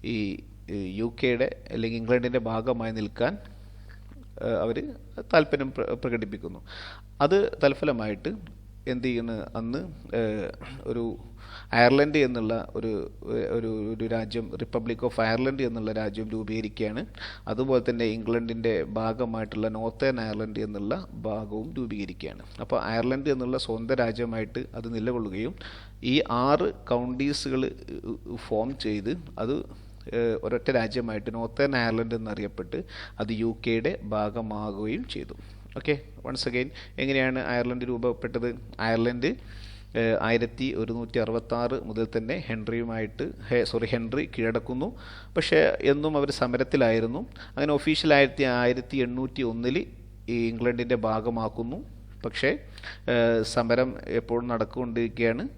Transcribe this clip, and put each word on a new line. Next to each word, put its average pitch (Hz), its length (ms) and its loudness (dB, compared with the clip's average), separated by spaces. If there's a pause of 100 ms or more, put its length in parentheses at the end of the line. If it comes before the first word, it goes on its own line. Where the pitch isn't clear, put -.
ഈ, 107 340 -2 (320)
ഈ 98 260 -6
യു 113 260 -2
കെയുടെ 123 340 2 (140)
അല്ലെങ്കിൽ 113 280 -2
ഇംഗ്ലണ്ടിൻ്റെ 120 400 2
ഭാഗമായി 113 540 0
നിൽക്കാൻ, 113 460 0 (1040)
ഏഹ്, 113 60 -2
അവര് 113 340 0 (520)
താല്പര്യം 143 380 4
പ്ര-, - 200 -2
പ്രകടിപ്പിക്കുന്നു. 107 720 -4 (540)
അത് 165 440 4
തൽഫലമായിട്ട് 127 640 2 (580)
എന്ത് 123 180 -2
ചെയ്യുന്നു? 117 540 -2
അന്ന്, 131 340 -4 (240)
ഏഹ്, 107 360 0 (300)
ഒരു 117 360 -4 (540)
അയർലൻഡ് 139 460 8
എന്നുള്ള 117 580 2
ഒരു, 110 360 -2 (100)
ഒരു, 113 760 -2
ഒരു 113 100 -4
രാജ്യം, 113 440 -2
Republic 117 460 -4
of 117 160 0
Ireland 127 500 2
എന്നുള്ള 113 300 -2
രാജ്യം 107 380 -4
രൂപീകരിക്കുകയാണ്. 110 760 -4 (420)
അതുപോലെ 123 420 2
തന്നെ 117 140 0
ഇംഗ്ലണ്ടിൻ്റെ 113 800 0
ഭാഗമായിട്ടുള്ള 113 840 -2
നോർത്തേൺ 113 520 0
അയർലൻഡ് 107 400 -4
എന്നുള്ള 107 520 -4
ഭാഗവും 110 640 -6
രൂപീകരിക്കുകയാണ്. 101 680 -6 (180)
അപ്പോൾ - 200 0
അയർലൻഡ് 127 500 0
എന്നുള്ള 127 280 0
സ്വന്തം 117 360 -2
രാജ്യമായിട്ട് 117 680 -2 (100)
അത് 117 200 -6
നിലകൊള്ളുകയും 113 600 -2 (500)
ഈ 131 260 4
ആറ് 139 420 4
കൗണ്ടീസുകൾ 131 1000 0 (680)
ഫോം 113 420 -2
ചെയ്ത് 107 400 -2 (200)
അത്, 123 200 -2 (540)
ഏഹ്, 117 300 2
ഒരൊറ്റ 117 280 0
രാജ്യമായിട്ട് 113 640 0
നോർത്തേൺ 131 420 0
അയർലൻഡ് 117 380 2
എന്നറിയപ്പെട്ട് 104 680 -6 (380)
അത് 107 100 -2
യു 113 260 0 (100)
കെയുടെ 117 360 2
ഭാഗമാകുകയും 107 1080 -2
ചെയ്തു. - 260 -8 (420)
ഓക്കെ, 143 240 0 (280)
once 131 200 -4
again 127 200 0 (300)
എങ്ങനെയാണ് 131 400 2
അയർലൻഡ് 123 500 0
രൂപപ്പെട്ടത്? 120 680 -2 (240)
അയർലൻഡ്, 117 460 2
ഏഹ്, - 920 -2
ആയിരത്തി 117 540 2
ഒരുന്നൂറ്റി 117 440 -2
അറുപത്താറ് 117 640 0
മുതൽ 110 240 -2 (100)
തന്നെ 127 300 -2
ഹെൻറിയുമായിട്ട്, 113 840 -4 (180)
ഹെ-, 120 160 6
സോറി, 113 220 0
ഹെൻറി 120 420 0 (100)
കീഴടക്കുന്നു. 120 600 0 (380)
പക്ഷേ - 440 6
എന്നും 147 360 4
അവർ 139 140 4
സമരത്തിലായിരുന്നു. 123 960 2 (220)
അങ്ങനെ 147 240 0
ഒഫീഷ്യൽ 151 420 6
ആയിരത്തി, 139 300 8
ആയിരത്തി 123 520 4
എണ്ണൂറ്റി 127 460 0
ഒന്നിൽ 120 440 6 (420)
ഈ 117 200 4
ഇംഗ്ലണ്ടിൻ്റെ 120 460 4
ഭാഗമാക്കുന്നു. 113 1000 2 (320)
പക്ഷേ, 139 340 2 (400)
ഏഹ്, 117 440 6
സമരം 120 540 4 (100)
എപ്പോഴും 120 420 0
നടന്നുകൊണ്ടിരിക്കുകയാണ്. 117 1080 0